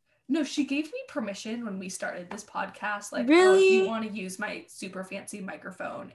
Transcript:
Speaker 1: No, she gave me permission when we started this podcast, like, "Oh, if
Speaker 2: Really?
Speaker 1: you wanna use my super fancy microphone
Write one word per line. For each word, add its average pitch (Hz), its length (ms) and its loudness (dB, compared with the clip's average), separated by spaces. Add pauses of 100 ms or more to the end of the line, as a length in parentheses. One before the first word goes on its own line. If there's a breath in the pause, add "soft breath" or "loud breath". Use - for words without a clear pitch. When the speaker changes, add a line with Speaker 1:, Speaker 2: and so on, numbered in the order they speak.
(320)
Speaker 1:
No, 311 100 2
she 277 220 0
gave 285 220 -2
me 494 120 -10 (100)
permission 220 540 -6
when 196 160 -6
we 185 120 -8
started 180 400 -8
this 202 120 -12
podcast, 202 680 -6
like, 254 120 -2
"Oh, - 0 -
if 240 40 0
Speaker 2:
Really? 381 540 8
Speaker 1:
you 381 40 2
wanna 220 240 -2
use 185 280 -8
my 202 280 -8
super 185 380 -10
fancy 196 380 -12
microphone - 720 -10